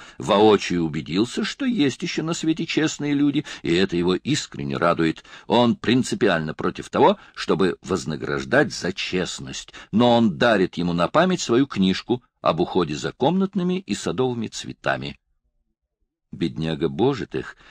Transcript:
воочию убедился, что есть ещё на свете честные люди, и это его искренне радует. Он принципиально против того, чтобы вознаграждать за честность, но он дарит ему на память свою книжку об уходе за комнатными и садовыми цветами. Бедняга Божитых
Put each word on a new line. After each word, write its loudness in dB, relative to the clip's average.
воочию 4
убедился, -2
что -6
есть 0
ещё -4
на -4
свете -2
честные -2
люди, 2
и 0
это 0
его 2
искренне -4
радует. 0
Он 4
принципиально 0
против -6
того, 4
чтобы 0
вознаграждать -2
за -6
честность, -6
но 6
он 4
дарит 2
ему 0
на 2
память 2
свою 2
книжку 0
об 0
уходе 0
за -6
комнатными -2
и -6
садовыми -4
цветами. -6
Бедняга -4
Божитых -2